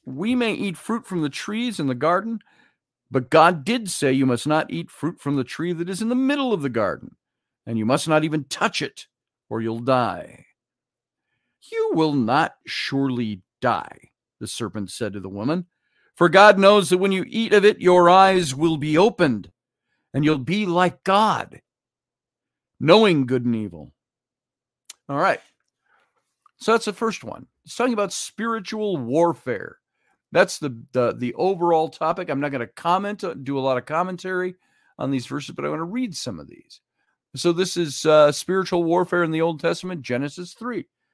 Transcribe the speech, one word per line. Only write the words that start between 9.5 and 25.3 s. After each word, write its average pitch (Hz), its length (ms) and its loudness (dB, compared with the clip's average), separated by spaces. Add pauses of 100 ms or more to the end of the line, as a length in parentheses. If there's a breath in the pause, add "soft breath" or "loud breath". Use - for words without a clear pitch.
or 113 100 -6
you'll 113 200 -6
die." 120 680 -2 (1200)
"You 453 220 0
will 156 220 2
not 131 420 0 (100)
surely 123 760 -4 (180)
die," - 520 -4 (260)
the 107 80 -10
serpent 104 440 -8
said 104 220 -6
to 101 80 -10
the 95 80 -10
woman, 127 380 -4 (480)
"for 170 160 4
God 196 280 8
knows 196 300 6
that 180 100 4
when 196 140 0
you 190 160 -2
eat 226 240 -4
of 202 120 8
it, 214 160 4
your 180 280 6
eyes 185 460 6
will 160 240 0
be 151 180 0
opened, 156 560 2 (600)
and 147 100 0
you'll 151 140 2
be 190 280 -2
like 175 380 0
God, 190 560 0 (1200)
knowing 165 460 6
good 123 180 -2
and 117 120 0
evil." 87 360 -10 (1160)
All 143 100 -4
right. 170 220 0 (1160)